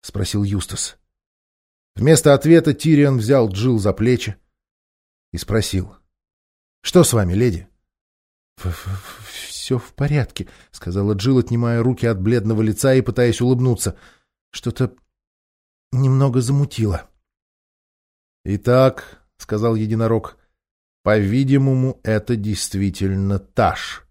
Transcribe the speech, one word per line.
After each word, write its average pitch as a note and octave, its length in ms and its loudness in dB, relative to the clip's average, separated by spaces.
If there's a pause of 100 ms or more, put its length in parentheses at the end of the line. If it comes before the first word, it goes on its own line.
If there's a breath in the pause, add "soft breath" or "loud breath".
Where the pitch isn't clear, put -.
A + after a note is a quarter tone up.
спросил G2+ 420 -4
Юстас. G2 540 -6 (960)
Вместо C#3+ 380 4
ответа D#3 400 4
Тирион C#3+ 440 2
взял A#2 320 2
Джил A2 300 0
за G2 140 0
плечи A2+ 420 -2 (960)
и - 60 -10
спросил: F#2+ 580 -4 (880)
«Что - 240 4
с - 80 -2
вами, F#2+ 200 0
леди?» G2 360 0 (880)
«В, - 80 -16
в, F2 220 -8
в, - 600 -14
всё - 300 -6
в - 160 -12
порядке», C#3+ 560 -4 (220 soft breath)
сказала G2 420 -4
Джил, B2 240 2
отнимая A#2 440 0
руки A#2+ 240 0
от G#2+ 160 0
бледного A2 400 0
лица A2 340 0
и C3 60 4
пытаясь A#2+ 380 0
улыбнуться. B2 580 0 (540 soft breath)
«Что-то - 420 -6 (1000)
немного C3 480 2
замутило». A2+ 680 -2 (1300)
«Итак», B2 800 0 (160)
сказал A2+ 380 -2
единорог, A2 640 -2 (640)
«по-видимому, C3 1000 0
это A2 320 -2
действительно G2 1040 -2
Таш». - 720 -4